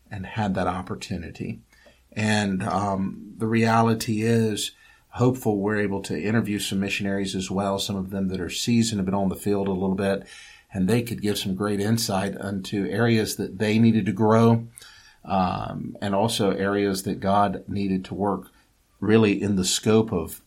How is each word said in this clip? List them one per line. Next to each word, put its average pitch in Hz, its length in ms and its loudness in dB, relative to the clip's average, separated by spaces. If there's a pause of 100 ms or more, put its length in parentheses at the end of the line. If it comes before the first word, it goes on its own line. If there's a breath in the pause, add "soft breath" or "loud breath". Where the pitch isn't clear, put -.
(100)
and 95 140 -10
had 101 300 -2
that 92 120 0
opportunity. 92 920 -8 (500 soft breath)
And, 104 520 0
um, 98 760 -4
the 113 100 -4
reality 113 760 2
is, 113 480 0 (440 soft breath)
hopeful 120 440 2
we're 104 220 0
able 98 200 -2
to 95 180 -6
interview 101 400 0
some 98 220 -2
missionaries 98 540 -2
as 92 160 -4
well, 98 280 -2
some 101 180 -4
of 92 120 -6
them 98 200 -4
that 92 120 -4
are 85 80 -6
seasoned, 113 500 2
have 95 60 0
been 95 100 -2
on 98 140 0
the 90 80 -4
field 101 320 0
a 98 40 0
little 95 220 0
bit, 98 320 -2 (460 loud breath)
and 92 160 0
they 120 140 4
could 101 180 -8
give 101 160 0
some 95 180 -4
great 101 260 0
insight 101 540 0
into 98 540 -4
areas 110 480 2
that 92 220 -6
they 107 200 2
needed 113 280 6
to 107 60 0
grow, 113 540 4 (580 loud breath)
um, 98 760 -2
and 101 140 -2
also 104 360 2
areas 98 520 0
that 92 180 -4
God 98 480 2
needed 95 380 -2
to - 80 -10
work 95 320 -2 (520)
really 107 420 4
in 101 160 0
the 92 80 0
scope 110 480 2
of 85 340 -4